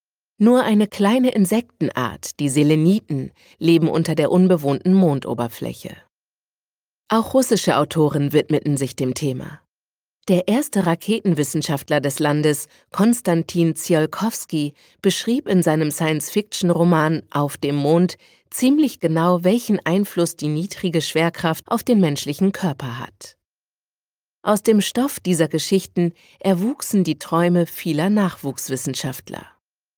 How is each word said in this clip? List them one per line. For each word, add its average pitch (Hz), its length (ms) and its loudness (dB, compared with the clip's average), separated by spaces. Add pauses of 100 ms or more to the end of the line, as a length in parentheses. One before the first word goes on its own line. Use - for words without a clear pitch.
(400)
Nur 240 240 4
eine 208 240 2
kleine 240 440 2
Insektenart, 156 1080 -2
die 147 100 0
Seleniten, 151 800 0 (280)
leben 165 300 4
unter 160 260 -2
der 151 160 0
unbewohnten 180 640 2
Mondoberfläche. 123 1000 -2 (1120)
Auch 220 240 0
russische 220 440 2
Autoren 147 540 0
widmeten 147 460 0
sich 135 180 -6
dem 127 180 -4
Thema. 131 480 -8 (680)
Der 180 180 2
erste 208 380 0
Raketenwissenschaftler 165 1120 -2
des 139 200 -4
Landes, 147 480 0 (240)
Konstantin 170 840 0
Tsiolkovsky, 156 1000 -4 (260)
beschrieb - 480 -2
in 185 120 4
seinem 156 300 0
Science-Fiction-Roman 165 1400 0
Auf 143 280 -4
dem 143 180 -4
Mond 160 420 2 (320)
ziemlich 277 520 0
genau, 170 420 2
welchen 208 420 0
Einfluss 175 520 -2
die 147 100 -4
niedrige 165 540 -4
Schwerkraft 165 640 -2
auf 240 160 -2
den 233 160 2
menschlichen 156 540 0
Körper 131 460 -6
hat. - 360 -18 (1080)
Aus 202 200 2
dem 220 180 4
Stoff - 380 -2
dieser 165 280 0
Geschichten 175 640 -2 (260)
erwuchsen 196 640 0
die 156 160 -4
Träume 175 460 2
vieler 160 440 -2
Nachwuchswissenschaftler. 135 1400 -4 (520)